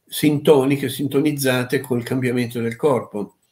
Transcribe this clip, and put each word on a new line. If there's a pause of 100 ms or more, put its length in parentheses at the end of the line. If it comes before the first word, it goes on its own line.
sintoniche,
sintonizzate
col
cambiamento
del
corpo. (180)